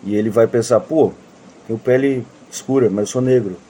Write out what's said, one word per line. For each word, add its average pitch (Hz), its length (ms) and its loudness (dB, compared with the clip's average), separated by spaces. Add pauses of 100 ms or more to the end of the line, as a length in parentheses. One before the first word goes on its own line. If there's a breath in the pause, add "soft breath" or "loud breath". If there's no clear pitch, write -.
E 101 140 -4
ele 107 140 -2
vai 113 180 4
pensar, 113 320 0
pô, 127 320 0 (560)
tenho 113 100 -6
pele 131 480 0 (240)
escura, 131 380 0
mas 98 120 -2
eu 104 60 -2
sou 127 160 -4
negro. 120 340 0 (140)